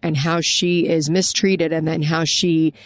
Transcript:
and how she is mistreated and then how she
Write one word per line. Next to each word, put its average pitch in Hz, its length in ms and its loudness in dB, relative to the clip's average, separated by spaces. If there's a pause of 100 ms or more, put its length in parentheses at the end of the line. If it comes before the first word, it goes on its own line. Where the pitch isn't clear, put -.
and 160 120 -2
how 165 280 0
she 175 460 0
is 160 200 0
mistreated 180 640 0
and 160 160 -2
then 160 140 -2
how 160 220 0
she 160 500 0 (100)